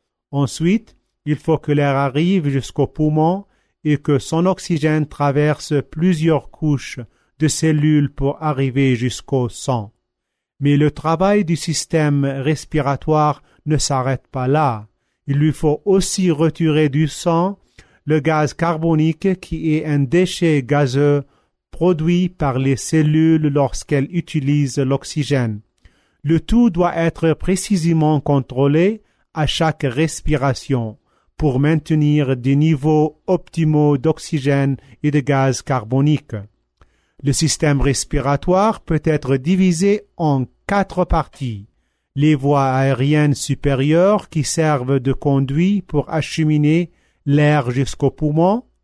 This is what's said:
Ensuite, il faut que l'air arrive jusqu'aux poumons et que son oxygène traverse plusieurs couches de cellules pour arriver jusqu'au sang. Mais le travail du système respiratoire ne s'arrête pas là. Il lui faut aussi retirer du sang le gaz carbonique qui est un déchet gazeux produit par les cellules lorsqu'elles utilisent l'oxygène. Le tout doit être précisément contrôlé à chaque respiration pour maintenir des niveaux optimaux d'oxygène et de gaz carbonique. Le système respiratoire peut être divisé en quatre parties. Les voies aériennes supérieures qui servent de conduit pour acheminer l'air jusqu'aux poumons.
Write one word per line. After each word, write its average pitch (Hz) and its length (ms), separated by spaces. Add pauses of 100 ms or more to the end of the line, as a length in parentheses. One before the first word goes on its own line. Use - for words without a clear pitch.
(320)
Ensuite, 160 680 (280)
il 147 120
faut 156 200
que - 140
l'air 143 240
arrive 147 540
jusqu'aux 135 380
poumons 156 580 (380)
et 151 140
que 143 220
son 165 260
oxygène 156 640
traverse 147 680 (160)
plusieurs 160 640
couches 147 480 (400)
de 156 80
cellules 151 640
pour 139 300
arriver 135 540
jusqu'au 123 540
sang. 113 440 (680)
Mais 143 180
le 147 140
travail 185 540
du 165 100
système 147 680
respiratoire 143 1200 (220)
ne 147 120
s'arrête 131 540
pas 127 160
là. 131 400 (400)
Il 139 100
lui 151 140
faut 151 340
aussi 190 460
retirer 156 580
du 151 180
sang 175 520 (460)
le 156 140
gaz 151 340
carbonique 165 880
qui 160 340
est 156 120
un 147 140
déchet 156 640
gazeux 143 600 (480)
produit 175 580
par 135 300
les 135 160
cellules 156 720
lorsqu'elles 143 640
utilisent 147 680
l'oxygène. 131 840 (600)
Le 160 160
tout 240 300
doit 175 260
être 165 380
précisément 160 840
contrôlé 147 840 (340)
à 151 120
chaque - 360
respiration 131 1120 (400)
pour 135 220
maintenir 147 800
des 131 180
niveaux 151 720
optimaux 151 720
d'oxygène 139 800 (260)
et 151 80
de 151 80
gaz 135 420
carbonique. 131 720 (840)
Le 135 120
système 147 480
respiratoire 143 1000
peut 156 220
être 147 320
divisé 185 680 (120)
en 139 300 (220)
quatre 190 380
parties. 127 600 (480)
Les 151 200
voies 139 300
aériennes 139 680
supérieures 147 960
qui 151 140
servent 139 560
de 131 120
conduit 143 720
pour - 280
acheminer 156 840 (340)
l'air 147 460
jusqu'aux 131 400
poumons. 170 520 (200)